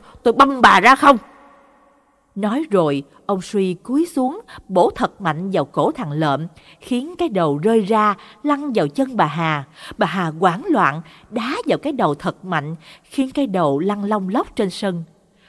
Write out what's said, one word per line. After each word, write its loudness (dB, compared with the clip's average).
tôi 2
băm 4
bà 8
ra 8
không?" 6
Nói -2
rồi, 2
ông -2
Suy -2
cúi -2
xuống, -2
bổ 4
thật -6
mạnh -4
vào 0
cổ -2
thằng -8
Lợm, -2
khiến -6
cái -2
đầu -2
rơi 2
ra, 2
lăn -2
vào 0
chân -4
bà 4
Hà. -2
Bà 2
Hà -2
hoảng 0
loạn, 2
đá -6
vào 0
cái -6
đầu 0
thật -8
mạnh, -6
khiến -4
cái -2
đầu 0
lăn -2
long -2
lóc -4
trên -2
sân. -6